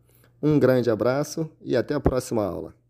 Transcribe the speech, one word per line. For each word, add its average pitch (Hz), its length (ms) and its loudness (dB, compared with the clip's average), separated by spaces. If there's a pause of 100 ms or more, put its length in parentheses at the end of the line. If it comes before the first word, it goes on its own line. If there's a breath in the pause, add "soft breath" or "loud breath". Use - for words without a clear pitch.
(420 soft breath)
Um 151 160 2
grande 127 300 4
abraço 131 600 -2 (120)
e 135 160 -4
até - 180 -2
a 190 60 -2
próxima 120 440 0
aula. 82 300 -8 (140)